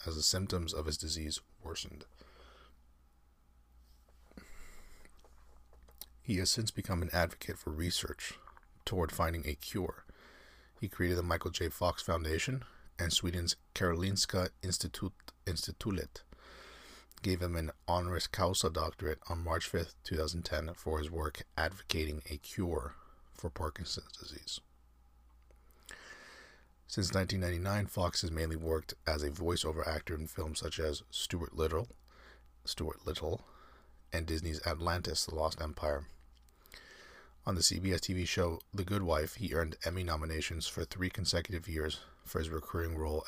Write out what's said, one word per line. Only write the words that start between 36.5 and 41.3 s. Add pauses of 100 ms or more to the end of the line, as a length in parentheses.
On
the
C
B
S
T
V
show (160)
The
Good
Wife,
he
earned
Emmy
nominations
for
three
consecutive